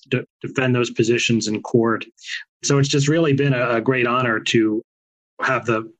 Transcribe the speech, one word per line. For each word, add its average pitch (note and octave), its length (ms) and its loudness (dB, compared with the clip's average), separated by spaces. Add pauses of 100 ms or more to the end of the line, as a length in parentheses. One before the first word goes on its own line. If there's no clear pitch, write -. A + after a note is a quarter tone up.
de-, B2 160 -2 (180)
defend C3 320 -2
those A#2+ 160 0
positions A#2 560 0
in G#2+ 160 -4
court. A2+ 420 0 (580)
So C#3+ 140 2
it's C#3 100 2
just C#3 200 0
really D#3+ 260 2
been C#3 220 2
a, A#2+ 220 0
a A2+ 40 0
great B2+ 240 2
honor A#2+ 340 0
to A2 440 0 (580)
have A#2+ 240 -2
the, A2 340 -2